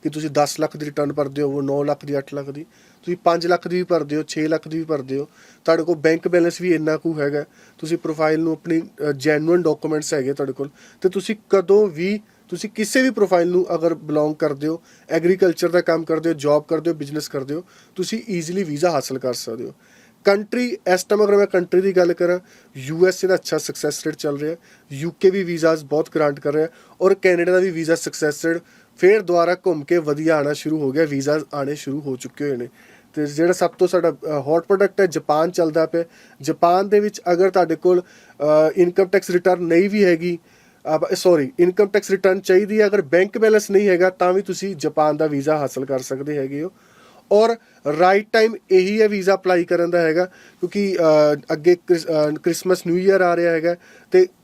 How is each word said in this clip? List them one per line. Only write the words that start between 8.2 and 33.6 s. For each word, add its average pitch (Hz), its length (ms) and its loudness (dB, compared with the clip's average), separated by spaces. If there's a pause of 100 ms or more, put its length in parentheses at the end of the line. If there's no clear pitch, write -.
ਨੂੰ 160 120 -2
ਆਪਣੀ, 165 280 -2
ਅ, 147 320 -6
ਜੈਨੂਇਨ 151 500 0
ਡਾਕੂਮੈਂਟਸ 156 520 -2
ਹੈਗੇ 135 180 -2
ਤੁਹਾਡੇ 139 200 -4
ਕੋਲ, 139 160 -8 (320)
ਤੇ 190 80 0
ਤੁਸੀਂ 196 280 -4 (140)
ਕਦੋਂ 196 360 4
ਵੀ, 185 340 -4 (280)
ਤੁਸੀਂ 180 220 -10
ਕਿਸੇ 220 320 -2
ਵੀ 262 80 2
ਪ੍ਰੋਫਾਈਲ 185 380 2
ਨੂੰ 180 260 0
ਅਗਰ 165 200 0
ਬਿਲੋਂਗ 151 400 -2
ਕਰਦੇ 147 320 -4
ਹੋ, 165 160 -6 (280)
ਐਗਰੀਕਲਚਰ 175 580 2
ਦਾ 175 120 2
ਕੰਮ 165 240 0
ਕਰਦੇ 160 240 -2
ਹੋ, 165 60 0
ਜੌਬ 147 340 0
ਕਰਦੇ 160 220 -2
ਹੋ, 170 40 -2
ਬਿਜ਼ਨਸ 147 340 -8
ਕਰਦੇ 139 260 -8
ਹੋ, 175 100 -10 (300)
ਤੁਸੀਂ 220 360 -6
ਈਜ਼ੀਲੀ 175 340 -4
ਵੀਜ਼ਾ 156 260 -2
ਹਾਸਲ 135 280 -4
ਕਰ 123 160 -4
ਸਕਦੇ 113 300 -10
ਹੋ। 117 100 -14 (500)
ਕੰਟਰੀ, 214 520 0 (180)
ਇਸ 185 100 -2
ਟਾਈਮ 208 200 2
ਅਗਰ 202 120 4
ਮੈਂ 202 100 4
ਕੰਟਰੀ 180 340 0
ਦੀ 190 160 0
ਗੱਲ 175 160 4
ਕਰਾਂ, 175 260 0 (380)
ਯੂ 156 300 0
ਐਸ 185 180 -2
ਏ 185 40 0
ਦਾ 190 60 4
ਅੱਛਾ 160 240 -2
ਸਕਸੈਸ - 480 -6
ਰੇਟ 151 80 -4
ਚੱਲ 147 240 -6
ਰਿਹਾ, 151 180 -6 (360)
ਯੂ 147 180 -8
ਕੇ 190 200 2
ਵੀ 190 140 -2
ਵੀਜ਼ਾਜ਼ 160 400 0
ਬਹੁਤ 147 300 -2
ਗ੍ਰਾਂਟ 147 260 0
ਕਰ 147 120 -4
ਰਿਹਾ 156 160 -2 (320)
ਔਰ 196 140 4
ਕੈਨੇਡਾ 180 380 2
ਦਾ 185 60 4
ਵੀ 185 120 0
ਵੀਜ਼ਾ 160 240 -2
ਸਕਸੈਸ 156 520 -4
ਰੇਟ 165 120 -2 (380)
ਫਿਰ 208 260 4
ਦੁਬਾਰਾ 175 320 2
ਘੁੰਮ 165 300 -2
ਕੇ 175 140 0
ਵਧੀਆ 156 380 0
ਆਉਣਾ 143 160 0
ਸ਼ੁਰੂ 156 260 -4
ਹੋ 139 140 -2
ਗਿਆ, 160 120 2
ਵੀਜ਼ਾਜ਼ 147 400 -2 (100)
ਆਉਣੇ 139 200 -6
ਸ਼ੁਰੂ 143 260 -8
ਹੋ 139 160 -8
ਚੁੱਕੇ 135 320 -10
ਹੋਏ 135 80 -4
ਨੇ। 120 120 -10 (460)
ਤੇ 151 120 -4
ਜਿਹੜਾ 160 260 0
ਸਭ 175 180 0